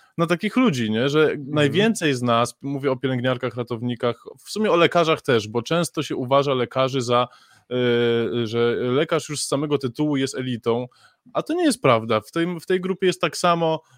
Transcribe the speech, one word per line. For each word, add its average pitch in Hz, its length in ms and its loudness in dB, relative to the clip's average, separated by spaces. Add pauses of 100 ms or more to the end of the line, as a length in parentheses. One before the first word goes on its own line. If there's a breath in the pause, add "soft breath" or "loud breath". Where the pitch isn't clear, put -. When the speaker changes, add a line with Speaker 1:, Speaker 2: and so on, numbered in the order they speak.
(180 loud breath)
Speaker 1:
na 170 100 2
takich 175 280 -2
ludzi, 139 360 2
nie? 117 180 0
Że 156 120 2
Speaker 2:
Mhm. 143 280 0
Speaker 1:
najwięcej 151 640 2
z 123 80 -4
nas, 120 400 2
mówię 139 300 -2
o 131 40 0
pielęgniarkach, 127 600 -2
ratownikach, 120 680 -4 (220)
w - 60 -16
sumie 214 200 0
o 165 40 6
lekarzach 165 460 2
też, 113 260 2
bo 110 140 -4
często 165 420 -2
się 143 120 -6
uważa 135 380 2
lekarzy 131 480 -2
za, 120 260 2 (440 soft breath)
y, 120 760 0
że 117 280 0
lekarz 135 540 -2
już 147 120 -8
z - 60 -6
samego 147 300 0
tytułu 143 400 -2
jest 135 180 -2
elitą, 123 520 -2 (460 soft breath)
a 160 100 -2
to 302 100 -6
nie 349 100 0
jest 302 180 0
prawda. 113 400 2
W - 100 -20
tej, 170 280 -4
w - 60 -16
tej 185 160 0
grupie 185 260 -2
jest 180 140 0
tak 165 160 -2
samo, 165 440 2 (160 soft breath)